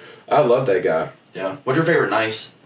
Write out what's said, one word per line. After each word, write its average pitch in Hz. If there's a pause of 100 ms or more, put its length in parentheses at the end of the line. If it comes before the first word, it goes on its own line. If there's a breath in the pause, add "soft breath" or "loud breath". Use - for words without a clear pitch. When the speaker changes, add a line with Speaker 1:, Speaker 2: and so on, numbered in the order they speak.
(280 loud breath)
Speaker 1:
I 117
love 123
that 90
guy. - (240)
Speaker 2:
Yeah. 95
What's 131
your 160
favorite 147
nice? 110 (140)